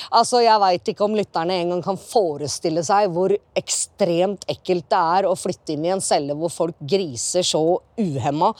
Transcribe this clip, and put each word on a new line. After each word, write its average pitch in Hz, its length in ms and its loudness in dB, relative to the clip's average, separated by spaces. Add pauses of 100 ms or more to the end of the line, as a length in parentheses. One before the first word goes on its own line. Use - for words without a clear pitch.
altså, 233 300 2
jeg 220 240 6
vet 185 300 2
ikke - 100 -6
om 214 160 2
lytterne 180 400 -2
en 175 140 -2
gang 180 100 -2
kan 190 160 -4
forestille 160 840 -2
seg 202 260 2
hvor 185 220 0 (240)
ekstremt 180 880 -2
ekkelt 175 400 -4
det 196 140 2 (100)
er 190 160 2
å 175 80 0
flytte 175 400 -6
inn 151 140 -4
i - 20 0
en 190 140 -2
celle 147 340 -2
hvor 165 160 -4
folk 170 240 -4
griser 165 640 -2
så 160 200 0 (320)
uhemma. 156 640 0